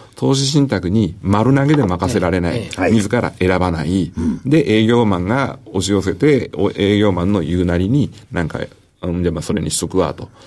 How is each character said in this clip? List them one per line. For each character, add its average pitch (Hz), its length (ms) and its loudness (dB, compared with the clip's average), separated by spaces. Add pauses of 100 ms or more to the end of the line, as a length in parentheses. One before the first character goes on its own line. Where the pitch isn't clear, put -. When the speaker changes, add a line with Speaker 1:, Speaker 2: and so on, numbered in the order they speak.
(160)
Speaker 1:
投 131 180 0
資 135 120 -2
信 139 220 2
託 92 220 -2
に 101 320 0
丸 110 320 2
投 139 120 2
げ 151 100 4
で 139 80 2
任 90 280 -2
せ 98 80 0
ら 87 100 0
れ 92 100 0
な 87 140 -2
い。 - 40 -4
Speaker 2:
え 95 180 -8
え。 - 40 -10
Speaker 3:
は 87 80 0
い。 95 40 4
Speaker 1:
自 104 160 2
ら 110 300 -2
選 92 200 2
ば 90 120 0
な 80 140 -4
い。 85 320 -2
Speaker 3:
う - 40 -4
ん。 - 240 -2
Speaker 1:
で、 147 260 2
営 110 160 4
業 120 200 4
マ 95 120 0
ン 87 100 -4
が 120 380 -2
押 - 140 -4
し 85 120 -4
寄 98 100 2
せ 90 120 -2
て、 139 400 2
お-、 95 180 0
営 101 260 2
業 104 140 4
マ 87 120 -2
ン 98 80 0
の 101 80 2
言 85 220 0
う - 20 2
な 87 140 0
り 95 100 0
に 123 240 0 (180)
な 87 120 -4
ん 78 60 -4
か、 - 120 -8 (420)
う 90 80 -6
ん、 90 120 -2
じ 87 60 0
ゃ - 20 2
あ - 20 -6
ま 82 80 -6
あ - 20 -10
そ - 100 -6
れ 92 100 -2
に 78 80 -4
し - 80 -6
と 85 100 -6
く 92 100 -2
わ、 82 160 0
と - 140 -14 (180)